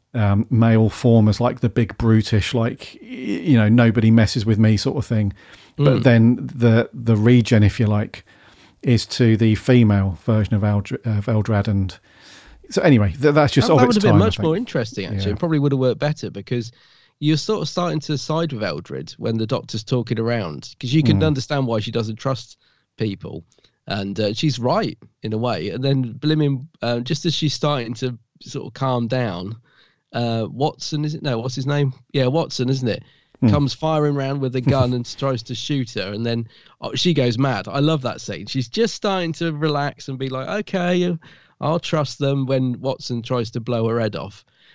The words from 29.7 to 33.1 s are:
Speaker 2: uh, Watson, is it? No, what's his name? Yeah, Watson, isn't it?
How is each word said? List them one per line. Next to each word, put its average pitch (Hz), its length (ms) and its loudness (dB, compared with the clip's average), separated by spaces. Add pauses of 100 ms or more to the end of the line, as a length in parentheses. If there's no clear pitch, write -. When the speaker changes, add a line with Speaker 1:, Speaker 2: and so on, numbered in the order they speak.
Speaker 2:
uh, 117 380 -2
Watson, 151 540 -4
is 151 100 -4
it? - 80 -12
No, 123 180 -2
what's 123 160 -6
his 127 100 -4
name? 143 260 0 (200)
Yeah, 131 160 0
Watson, 131 420 -2
isn't 131 180 -2
it? 95 140 -4 (380)